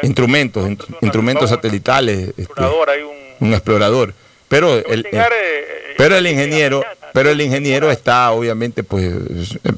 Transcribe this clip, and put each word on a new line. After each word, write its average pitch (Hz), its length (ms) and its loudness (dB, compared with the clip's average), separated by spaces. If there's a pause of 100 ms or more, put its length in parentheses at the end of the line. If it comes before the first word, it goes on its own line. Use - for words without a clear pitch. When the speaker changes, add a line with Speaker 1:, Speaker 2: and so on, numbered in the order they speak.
Speaker 1:
es - 60 0
Speaker 2:
instrumentos, 127 560 0
Speaker 1:
una 98 80 -2
Speaker 2:
instru-, 98 60 -6 (100)
Speaker 1:
persona, - 140 -14
Speaker 2:
instrumentos 113 420 0
Speaker 1:
va - 80 0
un 120 40 0
Speaker 2:
satelitales, 107 760 -2
este, - 120 -12
Speaker 1:
explorador, 139 480 -2
hay 143 140 0
un - 440 -6
Speaker 2:
un 113 60 2
explorador. 104 640 2 (320)
Pero 147 300 4
Speaker 1:
Debe 107 140 -2
Speaker 2:
el, 113 120 -2
Speaker 1:
llegar, 233 280 0
Speaker 2:
el, 233 60 0
Speaker 1:
eh, 160 600 -6
Speaker 2:
pero 160 200 6
el 180 80 2
Speaker 1:
eh, 170 60 0
Speaker 2:
ingeniero, 143 480 0
Speaker 1:
mañana, 185 340 -8
Speaker 2:
pero 135 160 4
el 151 80 2
Speaker 1:
mañana. 139 200 0
Speaker 2:
ingeniero 143 340 2
está, 120 400 2
obviamente, 117 500 -2
pues, 92 320 -2 (640)